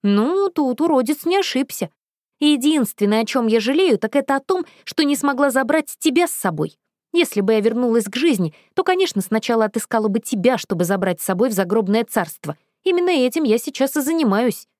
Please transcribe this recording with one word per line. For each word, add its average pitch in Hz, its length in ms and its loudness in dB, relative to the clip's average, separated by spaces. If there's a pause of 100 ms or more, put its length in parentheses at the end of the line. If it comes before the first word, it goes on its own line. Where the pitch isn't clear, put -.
Ну, 262 460 2
тут 269 320 -2
уродец 302 460 0
не 349 100 0
ошибся. 277 540 -4 (480)
Единственное, 262 840 2
о - 20 0
чем 233 220 0
я 220 140 2
жалею, 269 380 2
так - 160 -4
это 277 220 0
о 269 40 -2
том, 370 240 -4 (200)
что - 200 -2
не 285 120 0
смогла 277 340 0
забрать 269 480 0
тебя 320 280 2
с 330 60 -6
собой. 156 460 -4 (340)
Если 330 280 0
бы 202 140 2
я 214 60 4
вернулась 233 440 2
к 196 120 -10
жизни, 226 380 0 (200)
то, 370 100 0
конечно, 370 380 0
сначала 220 420 0
отыскала 220 440 -2
бы 208 120 0
тебя, 233 380 0
чтобы 175 260 -2
забрать 190 360 -2
с - 40 -8
собой 196 240 0
в 226 40 -2
загробное 202 520 0
царство. 160 520 -6 (280)
Именно 359 260 0
этим 294 340 0
я 220 140 2
сейчас 269 380 -4
и 294 60 0
занимаюсь. 254 680 0 (120)